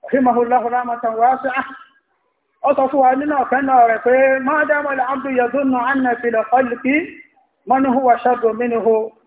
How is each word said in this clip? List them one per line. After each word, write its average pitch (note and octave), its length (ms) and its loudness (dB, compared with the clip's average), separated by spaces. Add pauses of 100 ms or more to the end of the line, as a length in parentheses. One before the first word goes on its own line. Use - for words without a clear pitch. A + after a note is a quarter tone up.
rahimahullahu A#3+ 640 2
rahmatan A#3+ 460 -4
wasi'ah. C4 500 0 (960)
Ó C#4 100 2
sọ C4+ 120 0
fún C#4 160 0
wa B3+ 120 4
nínú D4 220 -4
ọ̀kan C4+ 280 -2
náà B3 240 4
rẹ̀ A3 160 0
pé, A#3+ 100 2 (240)
"ما D4 260 0
دام D4 240 -2
العبد C4 400 -4
يظن B3+ 500 0
أن B3+ 380 0
في A#3+ 140 -6
الخلق A#3+ 560 -2 (800)
من C4+ 180 2
هو B3 320 2
شر A#3 360 0
منه A3+ 580 -2 (160)